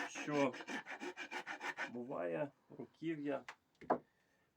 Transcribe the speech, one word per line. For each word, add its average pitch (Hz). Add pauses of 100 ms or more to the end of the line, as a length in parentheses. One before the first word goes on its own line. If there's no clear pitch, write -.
що 143 (1400)
буває 151 (180)
руків'я, 147 (1120)